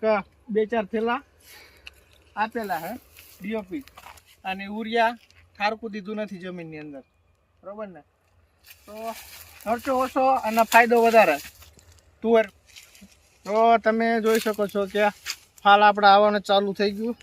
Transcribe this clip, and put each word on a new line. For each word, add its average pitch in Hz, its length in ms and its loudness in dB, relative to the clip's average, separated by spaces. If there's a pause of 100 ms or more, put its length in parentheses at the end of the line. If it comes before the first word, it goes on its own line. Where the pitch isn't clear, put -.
(500)
બે 214 160 0
ચાર 214 200 -4
થેલા 226 360 -4 (1120)
આપેલા 208 440 -6
છે 170 140 -10 (480)
ડી 196 120 -8
ઓ 220 80 -6
પી. 202 220 -12 (600)
અને 190 200 -10
યુરિયા 226 540 -4 (400)
ઠારકું 214 340 -6
દીધું 208 240 -12
નથી 208 220 -10
જમીનની 170 420 -14
અંદર, 147 240 -16 (600)
બરોબર 202 240 -14
ને? 170 120 -20 (840)
તો 220 280 -12 (500)
ખર્ચો 240 360 -2
ઓછો 262 360 0
અને 220 280 0
ફાયદો 233 380 4
વધારે 220 360 4 (840)
તુવેર. 220 260 2 (960)
તો 226 340 2
તમે 226 440 0
જોઈ 220 180 2
શકો 208 280 -4
છો 202 180 -4
કે 208 240 0 (540)
ફાલ 202 200 6
આપણે 208 240 4
આવવાનું 208 340 6
ચાલુ 202 320 0
થઈ 208 180 -2
ગયું. 220 320 -8